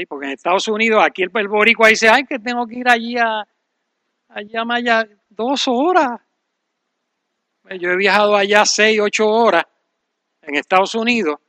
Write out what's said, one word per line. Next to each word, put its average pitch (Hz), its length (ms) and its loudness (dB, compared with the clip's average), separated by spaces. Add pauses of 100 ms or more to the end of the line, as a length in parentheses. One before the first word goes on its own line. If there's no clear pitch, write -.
Porque 147 180 -10
en 135 60 -8
Estados 175 340 -2
Unidos, 220 380 2
aquí 151 180 -2
el, 185 100 -4
el 208 160 -4
boricua 214 400 4
dice, 220 200 2
"Ay, 254 160 4
que 254 160 -8
tengo 240 260 -6
que 220 100 -16
ir 247 120 -4
allí 233 280 -2
a, 220 300 -2 (800)
allá 220 320 -10
a 233 40 -4
Maya 233 440 -2 (200)
dos 240 400 -4
horas". 269 520 0 (1600)
Yo 175 120 -4
he 180 60 0
viajado 202 400 2
allá 208 300 2
seis, 214 340 2
ocho 208 280 0
horas 214 360 2 (800)
en 147 140 -8
Estados 185 400 0
Unidos 220 420 -2 (100)